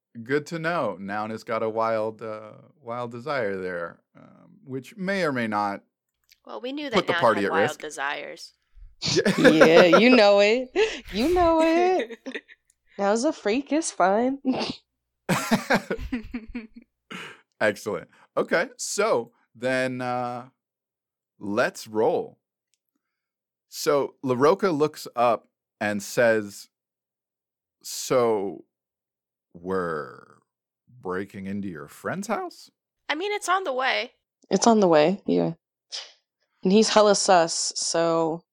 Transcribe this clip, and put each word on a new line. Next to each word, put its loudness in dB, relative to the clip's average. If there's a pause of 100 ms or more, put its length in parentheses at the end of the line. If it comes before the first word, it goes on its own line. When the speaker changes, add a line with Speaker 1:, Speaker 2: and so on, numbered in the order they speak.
(240)
Speaker 1:
good -4
to -10
know. -4
Noun -6
has -12
got -4
a -2
wild, -2
uh, -12 (280)
wild -10
desire -4
there, -8 (160)
um, -20
which -12
may -2
or 0
may -2
not -2 (640)
Speaker 2:
Well, -14
we -8
knew -8
Speaker 1:
put -
Speaker 2:
that 0
Speaker 1:
the 0
Speaker 2:
Noun 0
Speaker 1:
party 2
Speaker 2:
had 2
Speaker 1:
at -2
Speaker 2:
wild -2
Speaker 1:
risk. -2
Speaker 2:
desires. -10 (580)
Speaker 1:
Yeah. 2
<laughs> 2
Speaker 3:
Yeah, 8
you 6
know 6
it. 2 (420)
You 0
know 2
it. 0
Speaker 2:
<laughs> -10 (540)
Speaker 3:
Noun's 0
a 0
freak, -2
it's 0
fine. 2
<laughs> 0 (800)
Speaker 1:
<laughs> -4 (920)
Excellent. -4 (280)
Okay, -2
so -2 (240)
then, -4
uh, -6 (920)
let's -2
roll. -2 (1300)
So 0 (100)
LaRocca 2
looks -2
up 2 (320)
and -2
says, 0 (1120)
"So -2 (880)
we're -6 (500)
breaking -8
into -8
your -12
friend's -8
house?" -8 (380)
Speaker 2:
I -2
mean, -6
it's -6
on 0
the -4
way. -4 (360)
Speaker 3:
It's 0
on 6
the 6
way, 4
yeah. 0 (1080)
And 4
he's 6
hella 6
sus, 2
so -2